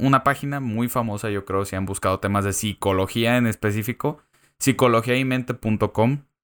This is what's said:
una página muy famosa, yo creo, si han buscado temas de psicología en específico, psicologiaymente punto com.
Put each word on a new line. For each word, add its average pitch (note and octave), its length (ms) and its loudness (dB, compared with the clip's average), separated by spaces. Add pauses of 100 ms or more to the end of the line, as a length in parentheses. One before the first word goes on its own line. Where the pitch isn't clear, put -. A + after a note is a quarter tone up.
una C3+ 240 4
página C#3+ 340 -2
muy A#2+ 300 -2
famosa, A2 420 -4
yo G2+ 140 -4
creo, G2 200 -2
si F#2+ 120 -6
han F#2+ 100 -2
buscado F#2+ 320 -2
temas G2+ 260 0
de G2+ 80 0
psicología G2+ 840 0
en A#2+ 100 2
específico, A2 760 -2 (380)
psicologiaymente B2+ 960 2
punto G#2+ 380 0
com. C3 320 2 (280)